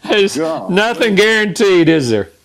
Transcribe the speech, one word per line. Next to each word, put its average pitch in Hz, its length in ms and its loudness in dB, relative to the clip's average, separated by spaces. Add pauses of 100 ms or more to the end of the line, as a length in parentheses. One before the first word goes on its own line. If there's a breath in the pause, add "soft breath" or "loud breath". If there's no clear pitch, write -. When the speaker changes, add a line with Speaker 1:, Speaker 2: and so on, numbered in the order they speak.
Speaker 1:
there's 202 280 0
Speaker 2:
Yeah. 160 340 -6
Speaker 1:
nothing 226 460 0
guaranteed, 202 720 2
is 147 220 0
there? 104 200 -2 (140)